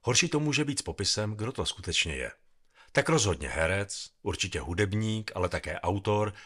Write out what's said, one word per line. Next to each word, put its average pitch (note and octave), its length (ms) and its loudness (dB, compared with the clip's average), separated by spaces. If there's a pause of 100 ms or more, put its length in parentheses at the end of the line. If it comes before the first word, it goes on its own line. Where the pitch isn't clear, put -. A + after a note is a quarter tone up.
Horší A#2+ 280 2
to D3 100 2
může D3+ 260 2
být C#3+ 140 -2
s - 20 -6
popisem, G#2+ 540 -2
kdo G#2+ 160 -4
to F2+ 140 -2
skutečně E2+ 500 0
je. B1 160 -6 (600)
Tak C#3 180 2
rozhodně F#2+ 400 4
herec, E2 600 0 (120)
určitě F2+ 380 -2
hudebník, G#2 760 0
ale F2+ 140 0
také D#2+ 300 -4
autor, G2+ 540 2 (120)